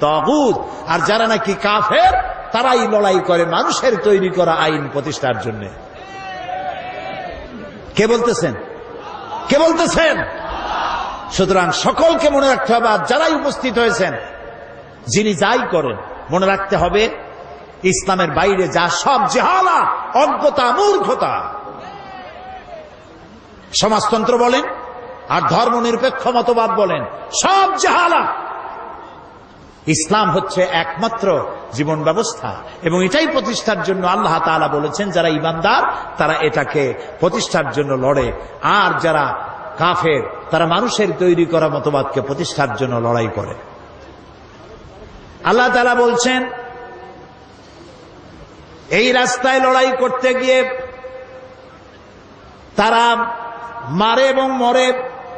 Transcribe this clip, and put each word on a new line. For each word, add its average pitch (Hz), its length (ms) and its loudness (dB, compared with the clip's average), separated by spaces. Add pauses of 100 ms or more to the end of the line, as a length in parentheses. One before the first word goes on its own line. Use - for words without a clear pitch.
তাগুত। 165 560 2 (320)
আর 165 100 2
যারা 214 280 2
নাকি 208 280 0
কাফের 220 680 2 (300)
তারাই 247 260 4
লড়াই 208 480 4
করে 170 200 4
মানুষের 220 500 0
তৈরি 190 320 4
করা 170 240 2
আইন 156 400 0
প্রতিষ্ঠার 131 480 -2
জন্য। 107 260 -6 (2250)
কে 208 100 4
বলতেছেন? 226 480 2 (920)
কে 277 100 6
বলতেছেন? 320 640 2 (1080)
সুতরাং 180 400 2
সকলকে 302 580 2
মনে 277 180 4
রাখতে 233 260 2
হবে, 220 140 2
আর 214 180 4
যারাই 311 280 2
উপস্থিত 262 440 -2
হয়েছেন, 190 360 2 (920)
যিনি 202 280 2
যাই 202 240 2 (120)
করেন, 135 260 0 (340)
মনে 185 160 2
রাখতে 196 300 0
হবে 180 320 2 (760)
ইসলামের 185 480 2
বাইরে 185 380 2
যা 170 200 2
সব 254 400 2
জেহালা, 330 680 2 (180)
অজ্ঞতা, 269 580 2
মূর্খতা। 233 800 0 (2250)
সমাজতন্ত্র 220 580 2
বলেন, 247 240 4 (680)
আর 165 180 2
ধর্মনিরপেক্ষ 233 760 2
মতবাদ 240 440 2
বলেন, 185 340 0 (380)
সব 381 340 4
জাহালা। 339 760 2 (1400)
ইসলাম 196 440 2
হচ্ছে 185 320 0
একমাত্র 170 840 0 (260)
জীবন 151 320 -2
ব্যবস্থা 160 520 -2 (260)
এবং 175 220 2
এটাই 285 220 2
প্রতিষ্ঠার 220 560 -2
জন্য 190 240 -2
আল্লাহ 175 380 2
তাআলা 156 240 2
বলেছেন, 147 420 -2
যারা 170 180 2
ঈমানদার 165 540 2 (340)
তারা 156 180 2
এটাকে 143 600 0 (260)
প্রতিষ্ঠার 170 500 0
জন্য 139 240 0
লড়ে, 127 380 2 (300)
আর 180 380 4
যারা 151 340 2 (440)
কাফের 170 440 2 (280)
তারা 165 160 2
মানুষের 208 420 0 (100)
তৈরি 175 260 4
করা 156 240 2
মতবাদকে 143 540 0
প্রতিষ্ঠার 139 540 -2
জন্য 123 200 -2
লড়াই 117 380 0
করে। 95 200 -6 (1900)
আল্লাহ 240 240 4
তাআলা 247 260 4
বলছেন, 247 560 2 (2500)
এই 220 220 2
রাস্তায় 254 480 2
লড়াই 262 380 4
করতে 247 360 0
গিয়ে 254 440 2 (2000)
তারা 226 400 4 (720)
মারে 226 400 2
এবং 262 240 0
মরে, 254 400 2 (460)